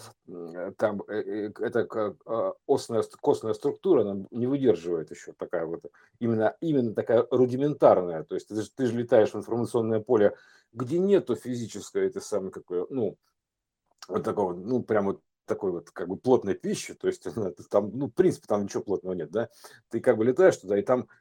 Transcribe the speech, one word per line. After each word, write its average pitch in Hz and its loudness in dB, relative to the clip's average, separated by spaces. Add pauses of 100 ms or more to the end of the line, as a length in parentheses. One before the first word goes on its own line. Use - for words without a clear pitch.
(280)
м, 87 -10
там, 101 0
э, 104 -6
э, 98 -12
это 117 0
как, 110 -4 (120)
а, 113 -4 (160)
осная 117 0
ст-, - -8
костная 120 0
структура, 143 2
она 98 -4
не 120 -2
выдерживает 87 0
еще - -18
такая 82 -4
вот, 82 -8 (400)
именно, 110 2
именно 131 0
такая 113 2
рудиментарная. 123 4
То 95 -8
есть - -10
ты 101 -10
же, 104 -8
ты 131 0
же 117 0
летаешь 117 4
в - -4
информационное 113 -2
поле, 107 2 (360)
где 123 -4
нету 185 2
физической 104 -6
этой 92 -6
самой, 95 -4
какой, 90 -6
ну, 113 -4 (920)
вот 95 -4
такого, 98 -2
ну, 104 -4
прям 101 0
вот 95 -2 (260)
такой - -2
вот, 85 -8
как 90 -8
бы, 92 -6
плотной 107 2
пищи, - -6
то - -2
есть - -4
<laughs> - -8
она, 101 -4 (180)
там, 104 2
ну, 143 -4
в - -12
принципе, - 2
там 101 0
ничего 110 -6
плотного 92 -4
нет, 78 -6
да, 113 -2 (420)
ты 117 -4
как 117 4
бы 110 2
летаешь 165 6
туда, 101 0
и 101 2
там, 123 0 (120)